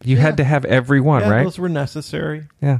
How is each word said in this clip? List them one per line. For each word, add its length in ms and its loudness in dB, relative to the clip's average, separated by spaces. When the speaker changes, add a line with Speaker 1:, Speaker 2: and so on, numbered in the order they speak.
Speaker 1:
You 140 2
Speaker 2:
"Yeah. 60 4
Speaker 1:
had 160 2
to 60 2
have 200 0
every 360 2
one, 220 2
Speaker 2:
Yeah, 80 2
Speaker 1:
right? 140 2
Speaker 2:
those 140 -6
were 100 -4
necessary. 760 -6
Speaker 1:
Yeah. 180 0